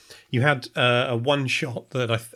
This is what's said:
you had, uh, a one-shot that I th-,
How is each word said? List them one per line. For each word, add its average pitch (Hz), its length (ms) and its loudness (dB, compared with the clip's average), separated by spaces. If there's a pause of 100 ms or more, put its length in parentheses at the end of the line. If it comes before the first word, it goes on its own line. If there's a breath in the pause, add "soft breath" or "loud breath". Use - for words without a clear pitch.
(320 loud breath)
you 123 100 2
had, 139 340 2
uh, 123 340 2
a 120 80 -2
one-shot 135 760 -2
that 123 200 -2
I 113 60 0
th-, 113 180 -8